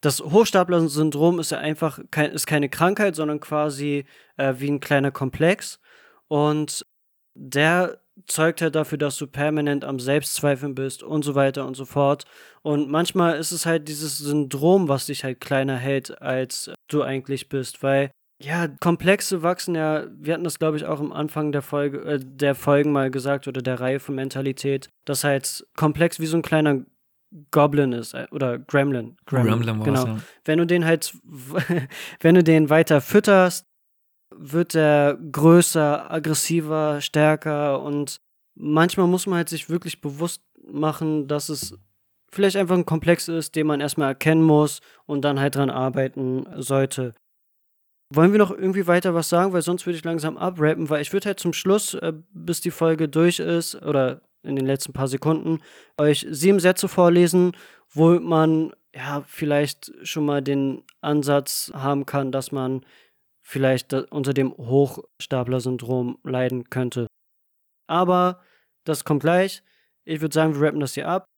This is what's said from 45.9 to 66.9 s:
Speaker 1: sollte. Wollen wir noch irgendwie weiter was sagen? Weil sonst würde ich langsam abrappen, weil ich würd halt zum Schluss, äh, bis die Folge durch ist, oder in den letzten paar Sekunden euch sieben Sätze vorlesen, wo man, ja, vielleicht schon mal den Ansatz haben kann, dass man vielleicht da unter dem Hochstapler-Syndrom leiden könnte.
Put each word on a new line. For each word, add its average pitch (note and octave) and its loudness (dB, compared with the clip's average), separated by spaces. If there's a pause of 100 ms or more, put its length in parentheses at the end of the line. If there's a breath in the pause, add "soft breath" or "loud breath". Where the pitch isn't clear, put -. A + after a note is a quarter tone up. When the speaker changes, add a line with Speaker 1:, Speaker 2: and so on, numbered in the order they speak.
Speaker 1:
sollte. C3 -2 (1000)
Wollen E3 8
wir G#3+ 4
noch F#3+ 6
irgendwie F#3 -2
weiter F3+ 2
was E3 -2
sagen? F3+ 2
Weil F3 2
sonst F3 -4
würde F3 -4
ich D#3 -14
langsam E3 -4
abrappen, D#3+ 0
weil D3 0
ich D3 -8
würd G3 -2
halt G3 -4
zum E3+ -2
Schluss, G3+ 0
äh, E3 -6 (200)
bis E3 -6
die F3 -4
Folge E3 0
durch E3 2
ist, E3 -4
oder C3+ -2 (220)
in C#3 -6
den C3+ -2
letzten C3+ -4
paar C3+ -2
Sekunden D#3 -2 (380 loud breath)
euch D3 2
sieben F3 2
Sätze F#3 2
vorlesen, F3 4 (340 loud breath)
wo E3 6
man, D#3+ 2 (200)
ja, C#3+ -8
vielleicht D3 -2 (120)
schon D3+ -4
mal C#3+ 0
den C3+ -2 (180)
Ansatz C#3+ 0
haben C#3 -4
kann, C3+ -4
dass C3 -6
man C3 -6 (560 soft breath)
vielleicht C3 0
da C3 -4
unter C#3 -4
dem C3 0
Hochstapler-Syndrom B2+ -2
leiden B2+ -4
könnte. B2 -4 (800)